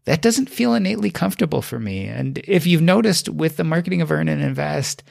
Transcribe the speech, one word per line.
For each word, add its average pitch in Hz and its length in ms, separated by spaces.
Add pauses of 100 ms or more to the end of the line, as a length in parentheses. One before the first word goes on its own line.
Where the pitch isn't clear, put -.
That 156 160
doesn't 233 280
feel 240 240
innately 208 380
comfortable 160 500
for 120 180
me. 98 280
And 131 360
if 180 240
you've 170 140
noticed 196 480
with 160 260
the 180 80
marketing 170 380
of 156 100
Earn 156 160
and 151 140
Invest, 143 680